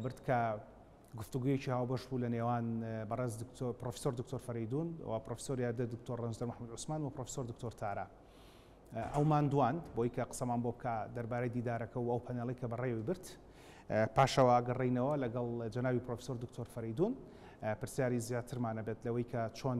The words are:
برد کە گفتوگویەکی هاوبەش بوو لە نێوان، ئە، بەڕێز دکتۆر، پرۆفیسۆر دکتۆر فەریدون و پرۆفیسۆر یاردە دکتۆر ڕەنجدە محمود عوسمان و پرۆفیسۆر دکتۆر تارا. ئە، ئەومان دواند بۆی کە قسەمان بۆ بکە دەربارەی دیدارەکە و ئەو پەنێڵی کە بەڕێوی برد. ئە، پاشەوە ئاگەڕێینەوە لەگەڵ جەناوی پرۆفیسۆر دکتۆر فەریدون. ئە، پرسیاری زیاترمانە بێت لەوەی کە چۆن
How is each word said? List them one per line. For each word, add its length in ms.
برد 220
کە 120
گفتوگویەکی 580
هاوبەش 320
بوو 160
لە 100
نێوان، 320
ئە، 280
بەڕێز 320
دکتۆر، 380
پرۆفیسۆر 400
دکتۆر 260
فەریدون 420
و 20
پرۆفیسۆر 380
یاردە 200
دکتۆر 280
ڕەنجدە 200
محمود 280
عوسمان 320
و 80
پرۆفیسۆر 420
دکتۆر 200
تارا. 340
ئە، 960
ئەومان 340
دواند 320
بۆی 200
کە 140
قسەمان 320
بۆ 120
بکە 200
دەربارەی 400
دیدارەکە 400
و 140
ئەو 160
پەنێڵی 340
کە 120
بەڕێوی 360
برد. 160
ئە، 260
پاشەوە 400
ئاگەڕێینەوە 680
لەگەڵ 240
جەناوی 320
پرۆفیسۆر 380
دکتۆر 300
فەریدون. 380
ئە، 180
پرسیاری 400
زیاترمانە 680
بێت 200
لەوەی 260
کە 100
چۆن 220